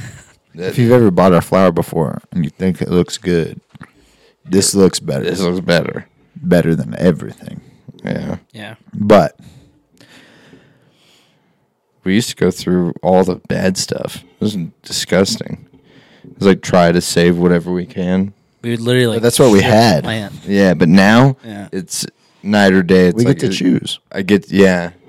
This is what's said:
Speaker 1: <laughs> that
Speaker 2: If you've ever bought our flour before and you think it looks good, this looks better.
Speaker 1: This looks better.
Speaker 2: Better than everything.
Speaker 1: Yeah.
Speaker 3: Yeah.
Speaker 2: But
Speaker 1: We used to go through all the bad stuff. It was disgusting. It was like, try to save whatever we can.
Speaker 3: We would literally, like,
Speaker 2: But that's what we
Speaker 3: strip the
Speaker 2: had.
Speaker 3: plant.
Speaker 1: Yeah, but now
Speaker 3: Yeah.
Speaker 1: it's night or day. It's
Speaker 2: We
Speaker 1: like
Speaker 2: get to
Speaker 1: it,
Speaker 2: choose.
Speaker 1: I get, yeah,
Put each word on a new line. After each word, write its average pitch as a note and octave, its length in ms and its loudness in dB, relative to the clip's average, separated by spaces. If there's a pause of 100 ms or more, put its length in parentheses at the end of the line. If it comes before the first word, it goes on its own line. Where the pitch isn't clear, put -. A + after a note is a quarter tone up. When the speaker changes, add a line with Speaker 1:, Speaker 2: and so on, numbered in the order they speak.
(240)
Speaker 1:
<laughs> - 300 -20
that F2+ 140 -10
Speaker 2:
If - 100 -6
you've A#2 140 2
ever A#2 180 6
bought F2+ 220 2
our E2+ 80 4
flour F#2 320 2
before E2 480 -4 (100)
and E2 140 -4
you D2 60 -6
think F#2 320 -6
it - 80 -6
looks F2 280 0
good, E2+ 420 -4 (840)
this F#2+ 300 0
looks F#2+ 260 2
better. C#2 240 -6
Speaker 1:
This F2+ 160 -6
looks F2+ 200 -4
better. - 460 -4 (300)
Speaker 2:
Better F2 380 0
than A1+ 240 -6
everything. - 600 -4 (440)
Speaker 1:
Yeah. - 320 -8 (160)
Speaker 3:
Yeah. G#2+ 220 -18 (180)
Speaker 2:
But G#2 460 2 (2750)
Speaker 1:
We F#2+ 100 0
used A#2 160 0
to - 60 -14
go F2+ 140 0
through F2+ 420 -4 (100)
all F#2 220 4
the F2+ 120 -2
bad F#2+ 420 -4
stuff. - 440 -10
It - 180 -20
was G#2 160 -4 (260)
disgusting. - 840 -4 (560)
It - 160 -20
was F#2+ 80 -2
like, F#2+ 140 2
try F2 320 2
to F2 80 2
save F2 380 0
whatever F2 340 0
we F2+ 140 -6
can. F#2+ 480 -6 (280)
Speaker 3:
We A#2 80 -8
would A#2 100 -6
literally, B2 260 0
like, A2 100 -2
Speaker 2:
But A2 60 -4
that's A#2 160 0
what C3+ 120 6
we G2 100 6
Speaker 3:
strip A#2+ 120 2
the G#2+ 60 6
Speaker 2:
had. F#2+ 260 2
Speaker 3:
plant. A2 300 -8 (120)
Speaker 1:
Yeah, G2 280 2
but E2+ 140 0
now A2 560 4
Speaker 3:
Yeah. G2+ 280 -16
Speaker 1:
it's - 340 -10 (360)
night G2+ 320 4
or F#2+ 80 4
day. F#2 260 4
It's F2 80 0
Speaker 2:
We A#2 80 0
Speaker 1:
like C#3 140 0
Speaker 2:
get - 80 -4
to F#2+ 60 -2
Speaker 1:
it, - 40 -
Speaker 2:
choose. - 440 -2 (120)
Speaker 1:
I G2 100 -8
get, F#2+ 280 0
yeah, F2+ 400 2 (180)